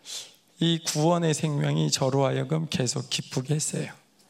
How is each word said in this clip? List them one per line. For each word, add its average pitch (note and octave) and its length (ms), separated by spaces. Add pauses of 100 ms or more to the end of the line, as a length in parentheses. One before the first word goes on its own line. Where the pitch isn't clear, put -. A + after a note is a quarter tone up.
(600)
이 E3 240
구원의 D#3+ 500
생명이 D3 580
저로 C3+ 340
하여금 C3+ 440
계속 - 400
기쁘게 C3+ 460
했어요. D#3 360 (380)